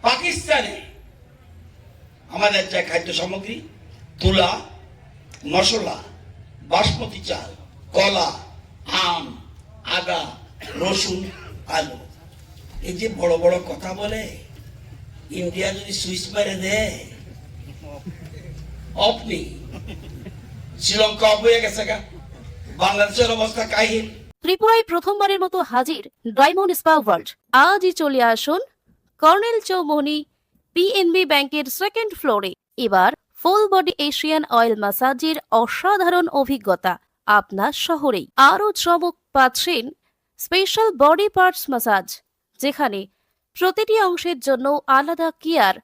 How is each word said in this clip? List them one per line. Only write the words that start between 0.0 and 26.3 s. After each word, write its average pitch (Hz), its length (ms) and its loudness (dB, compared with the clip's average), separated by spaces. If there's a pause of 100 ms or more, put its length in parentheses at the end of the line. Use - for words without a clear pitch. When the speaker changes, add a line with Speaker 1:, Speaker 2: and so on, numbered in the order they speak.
Speaker 1:
পাকিস্তানে 269 680 -2 (1600)
আমাদের 202 380 0
যায় 175 180 -2
খাদ্য 170 180 -4 (120)
সামগ্রী, 196 360 -8 (640)
তুলা, 185 300 2 (1000)
মশলা, 196 460 0 (720)
বাসমতি - 580 0
চাল, - 220 -8 (460)
কলা, 190 320 2 (760)
আম, 170 200 -4 (720)
আদা, 175 260 -4 (600)
রসুন, 185 380 -2 (560)
আলু। 160 220 -4 (920)
এই 180 100 -8
যে 220 80 -4 (120)
বড় 175 240 2
বড় 175 140 4 (140)
কথা 185 200 -10 (100)
বলে, 214 220 -6 (1160)
ইন্ডিয়া 180 280 -4 (100)
যদি - 220 -12
সুইচ 180 240 -6 (100)
মেরে 196 220 -2 (100)
দেয়, 208 300 -2 (2000)
অফ 233 100 2 (140)
নেই, 165 160 -6 (1400)
শ্রীলঙ্কা 214 500 2
অফ 208 140 4
হয়ে 233 180 6
গেছে 214 240 -4
গা, 214 100 -4 (840)
বাংলাদেশের 208 540 2
অবস্থা 220 280 -2 (100)
কাহিল। 220 320 0 (380)
Speaker 2:
ত্রিপুরায় 440 460 4
প্রথমবারের 392 540 0
মতো 370 140 -4 (140)
হাজির 254 320 -2 (340)